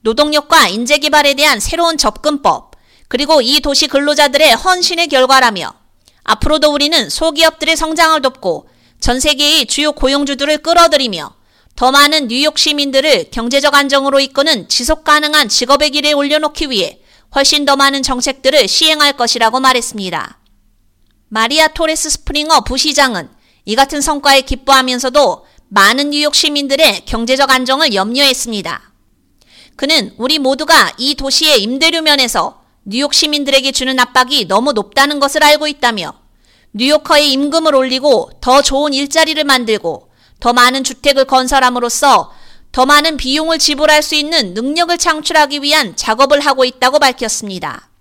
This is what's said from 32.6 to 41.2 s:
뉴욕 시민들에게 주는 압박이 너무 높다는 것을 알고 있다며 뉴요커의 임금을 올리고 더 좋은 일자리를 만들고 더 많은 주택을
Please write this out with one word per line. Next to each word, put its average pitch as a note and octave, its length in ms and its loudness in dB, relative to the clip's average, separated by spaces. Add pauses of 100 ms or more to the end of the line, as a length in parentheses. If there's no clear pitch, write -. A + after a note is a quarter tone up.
뉴욕 B3+ 300 -4
시민들에게 C#4 580 -2
주는 C4 280 -4
압박이 B3+ 460 0
너무 A3 280 0
높다는 C#4 460 -2
것을 C#4 240 0
알고 D4 240 2
있다며 A#3+ 460 -4 (600)
뉴요커의 D4 580 2
임금을 D4 440 0
올리고 C4 560 0 (100)
더 C4 200 4
좋은 C#4 320 -2
일자리를 D4+ 500 -2
만들고 A3 680 -2 (300)
더 A#3+ 140 0
많은 B3+ 300 2
주택을 C4+ 420 0